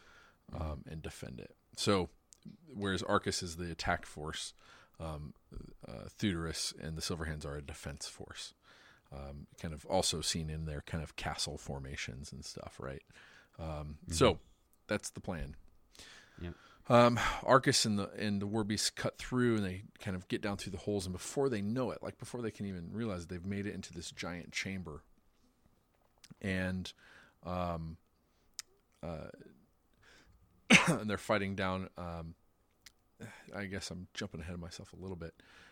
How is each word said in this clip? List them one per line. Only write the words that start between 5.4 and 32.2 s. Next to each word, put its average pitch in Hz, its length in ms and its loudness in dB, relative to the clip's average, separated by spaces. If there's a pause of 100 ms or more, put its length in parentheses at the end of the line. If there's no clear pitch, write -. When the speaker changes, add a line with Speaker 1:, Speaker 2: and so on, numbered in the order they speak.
Speaker 2:
uh, - 200 -10 (100)
Thuderus 82 600 0
and 80 200 -6
the 80 40 -4
Silver 80 220 -2
Hands 78 220 -4
are 73 100 -4
a 73 60 -6
defense 71 440 -8
force, - 460 -12 (580)
um, 69 360 -10 (140)
kind 82 120 -6
of 73 140 -10
also 87 340 4
seen 80 300 0
in 80 160 -2
their 73 160 -2
kind 80 200 -2
of - 140 -8
castle 76 400 -2
formations 69 760 -6
and 65 120 -10
stuff, - 340 -10
right? 67 240 -8 (560)
Um, 76 460 -6
Speaker 1:
Mm-hmm. 87 80 -6
Speaker 2:
so 85 260 8 (480)
that's - 240 0
the - 100 -10
plan. 73 360 -4 (880)
Speaker 1:
Yep. 87 120 -8 (340)
Speaker 2:
Um, 120 320 10 (240)
Arcus 131 400 8
and 104 140 4
the, 98 200 0
and 101 240 2
the 101 60 0
War 107 160 2
Beasts 101 260 2
cut - 280 -2
through, 123 380 4
and 104 80 4
they 92 180 -2 (180)
kind 92 160 -2
of 90 120 -6
get 113 140 0
down 101 140 0
through - 160 -6
the 95 60 -6
holes, 101 280 0
and 92 60 -2
before 135 360 0
they 110 120 2
know 110 320 0
it, - 100 -8
like, - 160 -8
before 123 240 -6
they 110 80 0
can 101 160 -6
even 87 260 -6
realize 101 320 -2
it, 80 40 -14
they've 90 160 -6
made 101 220 -2
it 90 80 -2
into - 180 -8
this 87 180 -8
giant 87 400 -6
chamber. 87 520 -6 (1400)
And, 92 500 0 (540)
um, 85 500 -2 (1080)
uh, 80 260 -8 (1400)
<coughs> - 180 10
and 107 200 2
they're 98 100 2
fighting 98 360 2
down, 92 420 2
um, 85 380 -6 (1200)